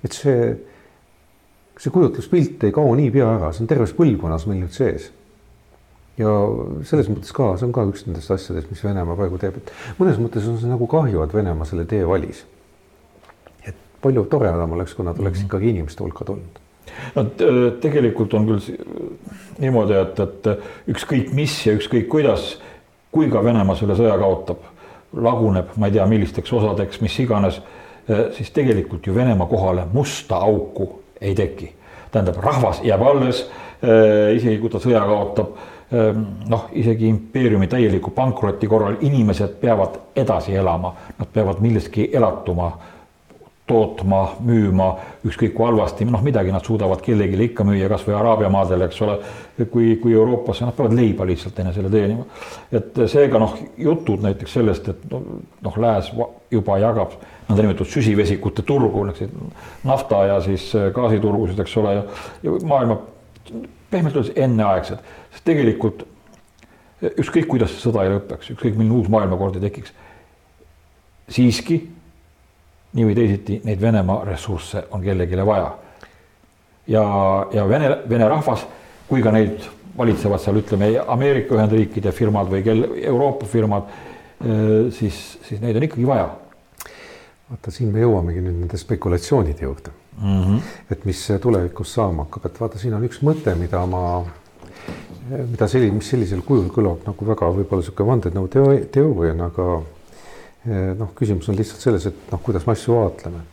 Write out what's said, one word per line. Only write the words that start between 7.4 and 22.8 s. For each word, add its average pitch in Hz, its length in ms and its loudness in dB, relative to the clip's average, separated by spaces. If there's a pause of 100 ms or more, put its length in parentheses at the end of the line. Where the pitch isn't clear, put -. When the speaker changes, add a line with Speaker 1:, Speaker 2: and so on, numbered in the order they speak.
Speaker 1:
see 123 100 -2
on 120 60 -2
ka 120 120 0
üks 98 220 -4
nendest 82 260 -6
asjadest, 87 380 -6
mis - 120 -14
Venemaa 90 320 -2
praegu 92 220 -4
teeb. 92 220 -6
Et - 140 -18 (260)
mõnes 175 180 2
mõttes 113 320 -2
on 117 80 -2
see 120 120 -4
nagu 120 200 -2
kahju, 127 320 2
et 78 120 -4
Venemaa 87 320 0
selle 85 200 -4
tee 95 220 0
valis. 85 360 -2 (1200)
Et 95 80 -14 (260)
palju 127 240 2
toredam 85 480 0
oleks, 90 240 -6
kui 92 80 -4
nad 87 140 -4
oleks 95 200 -2
Speaker 2:
Mhm. 101 60 -2
Speaker 1:
ikkagi 98 240 0
inimeste 87 340 -4
hulka - 220 -8
tulnud. 95 380 -12 (520)
Speaker 2:
No, 127 80 0
t-, 123 580 2
tegelikult 123 520 2
on 110 140 2
küll 104 120 2
s-, - 120 -10 (880)
niimoodi, 117 340 2
et, 95 260 0
et 104 300 -2 (400)
ükskõik - 440 -2
mis 143 200 0 (120)
ja 107 100 4
ükskõik 117 340 0
kuidas, 139 460 0 (580)